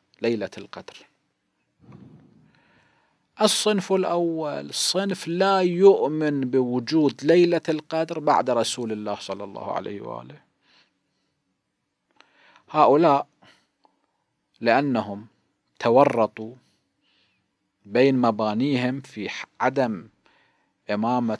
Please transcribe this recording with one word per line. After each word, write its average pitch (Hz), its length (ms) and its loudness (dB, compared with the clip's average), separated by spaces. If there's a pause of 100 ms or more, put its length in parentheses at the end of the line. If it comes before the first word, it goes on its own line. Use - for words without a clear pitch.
(220)
ليلة 113 360 -2
القدر. - 400 -20 (2500)
الصنف 208 520 0
الأول 165 800 -2
صنف - 540 -4
لا 190 320 2
يؤمن 156 840 4
بوجود 127 840 0
ليلة 170 460 4
القدر 160 500 -4
بعد 143 300 2
رسول 117 420 -2
الله 107 240 -6
صلى 98 280 -10
الله 101 300 -10
عليه 101 280 -8
وآله. 123 400 -14 (2250)
هؤلاء 147 580 4 (1300)
لأنهم 113 680 0 (520)
تورطوا 117 760 2 (1300)
بين 127 320 2
مبانيهم 123 840 -2
في 104 280 -12
ح-، - 160 -12 (160)
عدم 123 480 -2 (800)
إمامة 113 500 -2